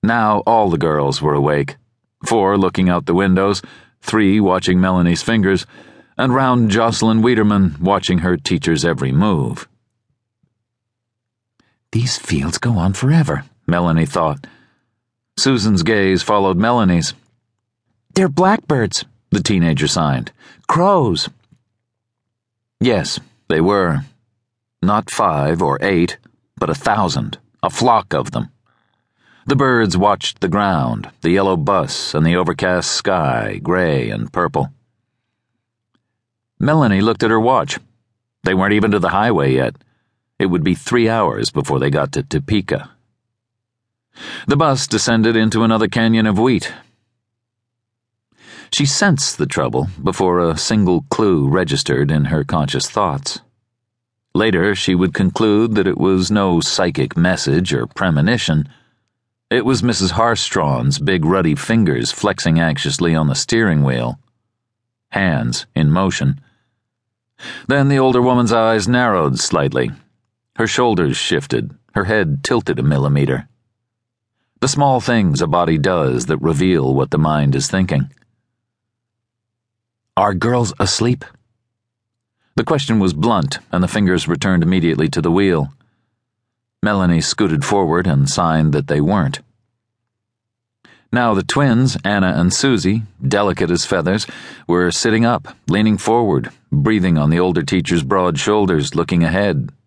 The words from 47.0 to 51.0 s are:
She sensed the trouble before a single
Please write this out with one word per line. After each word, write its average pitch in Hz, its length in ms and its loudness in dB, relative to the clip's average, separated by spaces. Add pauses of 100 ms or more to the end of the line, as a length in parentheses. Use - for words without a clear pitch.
She 143 120 0
sensed 139 540 0
the - 80 -2
trouble 67 420 -2 (140)
before 90 380 0
a 82 180 0
single 90 500 0